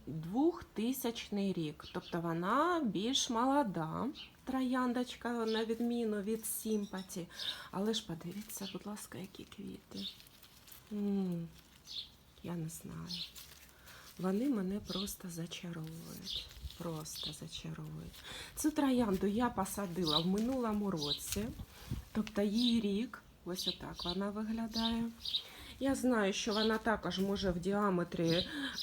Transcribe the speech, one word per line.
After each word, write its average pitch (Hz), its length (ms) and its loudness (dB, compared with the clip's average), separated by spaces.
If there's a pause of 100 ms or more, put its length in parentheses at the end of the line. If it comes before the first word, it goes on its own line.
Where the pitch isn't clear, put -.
двохтисячний 214 1500 0
рік. 156 400 -2
Тобто 175 280 -2
вона 220 640 4
більш 220 460 2
молода 220 760 2 (380)
трояндочка, 254 880 0 (160)
на 220 200 2
відміну 226 560 0
від 220 240 -2
Сімпаті. 190 800 -2 (440)
Але 208 220 2
ж 214 140 -4
подивіться, 180 640 -6
будь 185 140 -8
ласка, 208 300 -10
які 190 260 -10
квіти. 196 560 -12 (920)
М, 196 560 0 (960)
я 170 120 -4
не 160 140 -2
знаю. - 380 -10 (1080)
Вони 196 320 2
мене 202 380 0
просто 190 420 -6
зачаровують. 165 1200 -8 (300)
Просто 156 560 -6
зачаровують. 160 880 -10 (320)
Цю 302 160 2
троянду 247 560 6
я 233 220 4
посадила 180 720 0
в 165 80 2
минулому 214 640 2
році. 160 540 -2 (640)
Тобто 208 300 0
їй 233 400 4
рік. 202 420 0 (220)
Ось 180 220 -4
отак 170 380 -6
вона 185 240 0
виглядає. 226 760 0 (760)
Я 262 160 4
знаю, 220 380 4
що 214 200 0
вона 220 240 6
також 190 420 2
може 196 320 2
в 175 80 2
діаметрі, 175 880 4 (360)